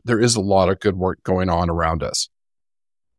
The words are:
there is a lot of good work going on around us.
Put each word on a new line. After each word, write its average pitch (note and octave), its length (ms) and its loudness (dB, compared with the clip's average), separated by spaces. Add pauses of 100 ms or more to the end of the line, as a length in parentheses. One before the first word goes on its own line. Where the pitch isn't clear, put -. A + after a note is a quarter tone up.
there A2+ 160 0
is A#2 160 2
a G#2+ 40 0
lot F#2+ 280 2
of G2 120 -2
good G2 160 0
work F#2 260 -4
going F#2 260 0
on E2+ 200 0
around E2 340 -2
us. - 260 -6 (920)